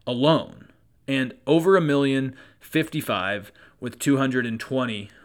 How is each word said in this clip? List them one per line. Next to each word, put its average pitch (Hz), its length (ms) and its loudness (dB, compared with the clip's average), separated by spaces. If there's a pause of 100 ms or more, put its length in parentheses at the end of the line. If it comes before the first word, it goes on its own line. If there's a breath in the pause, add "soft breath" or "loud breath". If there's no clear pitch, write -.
alone, 123 640 0 (380)
and 131 260 -2 (120)
over 165 300 4
a 180 60 6
million 139 540 0 (240 loud breath)
fifty-five 104 920 -4 (280 soft breath)
with 123 200 -10
two 139 180 2
hundred 127 280 0
and 113 140 -4
twenty 117 500 -6 (160 loud breath)